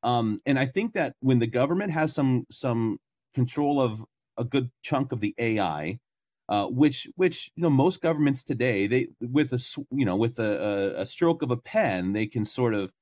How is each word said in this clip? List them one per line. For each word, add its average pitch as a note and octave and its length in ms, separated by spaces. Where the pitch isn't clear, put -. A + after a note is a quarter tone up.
Um, A2+ 420
and C#3 140
I C3+ 40
think G3 280
that D#3+ 260
when C3 220
the A#2 80
government D3+ 420
has D#3 240
some, C3 380
some A#2 460
control C#3+ 460
of A2 240
a B2 60
good B2+ 260
chunk C3+ 300
of A2+ 100
the G#2 180
A A2+ 200
I, E2+ 400
uh, G#2 180
which, C3+ 500
which, F3 400
you E3 80
know, E3 60
most D3 300
governments D3 440
today, A2+ 420
they, B2 220
with C3 300
a B2+ 60
s-, - 220
you C3+ 140
know, F#2 120
with A#2 220
a, G2+ 580
a, - 60
a F#3 40
stroke - 360
of C3+ 80
a A#2+ 60
pen, G2 560
they G#2+ 140
can G#2 180
sort A#2 300
of G2 280